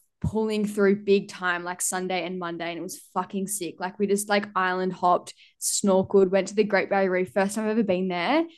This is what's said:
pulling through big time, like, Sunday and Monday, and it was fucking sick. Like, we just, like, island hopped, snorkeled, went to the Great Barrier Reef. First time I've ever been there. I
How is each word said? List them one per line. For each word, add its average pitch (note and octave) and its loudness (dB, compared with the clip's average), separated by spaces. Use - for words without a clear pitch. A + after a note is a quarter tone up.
pulling G#3+ -2
through G3+ 2
big G3+ 4
time, F3 -4
like, F3+ -8
Sunday F#3 -2
and F#3 -6
Monday, E3+ -6
and E3+ -8
it D#3+ -8
was F#3 -10
fucking F#3+ -4
sick. F3 -8
Like, F#3 -8
we G3+ 0
just, G3+ 0
like, G#3 2
island F#3 0
hopped, F3+ 0
snorkeled, F#3+ 4
went F#3+ 0
to G3+ -12
the G#3+ 4
Great G3 0
Barrier G3 2
Reef. F#3 -2
First G3+ 0
time G#3+ -4
I've G#3+ -2
ever A3 2
been F#3 0
there. F3+ 0
I E4 0